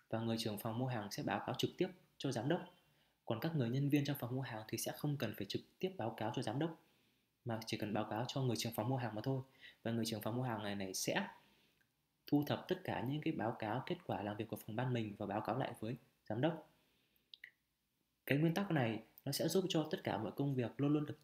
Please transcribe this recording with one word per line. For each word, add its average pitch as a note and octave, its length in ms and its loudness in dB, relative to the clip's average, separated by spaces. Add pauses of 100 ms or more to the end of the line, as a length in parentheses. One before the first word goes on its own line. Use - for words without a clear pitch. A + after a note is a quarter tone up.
(100)
và A2+ 100 0
người A2+ 180 2
trưởng G#2+ 200 -2
phòng A2+ 200 -2
mua C3 80 2
hàng A2 240 -2
sẽ D3 120 -6
báo G#2 240 2
cáo A#2+ 120 -2
trực B2+ 200 2
tiếp F#3 100 2 (300)
cho C3+ 140 -2
giám A#2+ 160 0
đốc. F3 260 0 (500)
Còn A2+ 160 0
các E3 160 0
người A#2 140 4
nhân C#3 180 2
viên C#3+ 160 4
trong C#3+ 160 0
phòng B2 160 -2
mua C3 60 -2
hàng A#2 260 -6
thì A#2 100 -4
sẽ - 180 -2
không D3 200 0
cần A2 200 -2
phải G2+ 100 -4
trực - 160 -4 (160)
tiếp F#3+ 180 -2
báo A2+ 140 -2
cáo A2+ 240 -2
cho C3 80 -2
giám A2+ 160 -2
đốc, E3 240 -2 (600)
mà A2+ 220 -2
chỉ G#2+ 100 -2
cần G#2 160 -4
báo G#2+ 180 0
cáo A2 180 -2
cho C#3 140 -2
người A#2+ 140 2
trưởng A2+ 160 -2
phòng A2 160 0
mua C3 80 2
hàng A#2 180 -2
mà G#2+ 100 -4
thôi. C3+ 180 0 (400)
Và A#2 100 0
người A#2 140 2
trưởng A2 160 -2
phòng A2+ 140 0
mua B2+ 60 0
hàng A2+ 200 -2
này, G2+ 120 -2
này F#2+ 200 -2
sẽ - 320 0 (1000)
thu D3 200 4
thập A#2 220 0
tất F3+ 160 -2
cả F#2+ 240 -2
những D3 120 0
cái D#3+ 120 0
báo A2+ 260 -2
cáo, A2+ 280 -2
kết F3 100 -2 (100)
quả G2 160 -2
làm G#2 140 -2
việc A2 120 -4
của G#2+ 80 -6
phòng G#2+ 200 -8
ban B2+ 160 0
mình A2 260 0
và G#2 80 -2
báo G2 140 0
cáo A#2 180 0
lại C3+ 220 -2
với A#2 160 -4 (320)
giám G#2+ 120 0
đốc. D#3+ 320 0 (1500)
Cái C#3 120 6
nguyên E3 160 6
tắc G3 160 2
này A#2 320 4 (220)
nó C#3 80 0
sẽ C#3+ 160 2
giúp F#3 200 4
cho D#3 220 2
tất - 140 -2
cả G2 140 2
mọi G#2+ 180 -2
công C#3+ 180 2
việc A#2+ 260 0
luôn C#3+ 120 4
luôn D3 140 4
được C3+ 180 -8